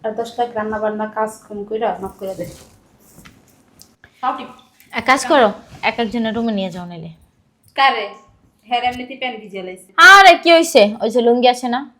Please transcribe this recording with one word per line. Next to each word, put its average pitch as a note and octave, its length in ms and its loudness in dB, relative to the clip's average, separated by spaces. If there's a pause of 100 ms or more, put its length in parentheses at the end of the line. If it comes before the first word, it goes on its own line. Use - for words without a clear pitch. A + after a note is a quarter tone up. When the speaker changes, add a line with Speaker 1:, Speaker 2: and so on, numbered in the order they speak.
Speaker 1:
আর A3 60 -6 (100)
দশ A3+ 180 -8
লাখ A#3+ 100 -4 (100)
রান্না G#3+ 240 -8
বান্না G#3+ 240 -6 (100)
কাজ G#3+ 140 -4 (160)
কম G#3 120 -14 (100)
কইরা A3 220 -4 (120)
মাফ F#3+ 180 -12
করে F#3+ 180 -10
দে। F3 80 -10 (1700)
Speaker 2:
তাও B3+ 180 -4
ঠিক। A#3+ 100 -16 (500)
Speaker 3:
এক A3+ 120 -10
কাজ C4 100 2 (100)
করো, C4 180 4 (400)
এক A3 140 -6
একজনের A3 340 -6
রুমে A#3 220 -4
নিয়ে F#3+ 160 -6
যাও F3+ 160 -14
নাইলে। E3 200 -18 (680)
Speaker 1:
কারে? B3 260 0 (600)
হ্যাঁ, A#3+ 220 -4
এমনিতেই B3 320 -12
প্যান্ট B3 220 -8
ভিজে G3 240 -14
লাইছে। F#3 240 -18 (220)
Speaker 3:
আরে G4 200 10 (100)
কি E4 140 0
হইছে? E4 260 4 (200)
ওই A3 120 -2
যে B3 120 2
লুঙ্গি A#3+ 280 2
আছে B3 200 -10
না? C4 60 -6 (200)